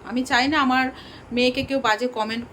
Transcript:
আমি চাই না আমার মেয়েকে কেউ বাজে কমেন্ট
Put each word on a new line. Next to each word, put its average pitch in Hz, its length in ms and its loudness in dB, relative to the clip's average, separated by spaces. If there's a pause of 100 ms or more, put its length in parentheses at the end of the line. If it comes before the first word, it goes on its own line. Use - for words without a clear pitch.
আমি 240 180 -2
চাই 254 260 2
না 302 120 2
আমার 254 300 2 (420)
মেয়েকে 247 300 2
কেউ 269 180 0
বাজে 226 280 0
কমেন্ট 226 440 -4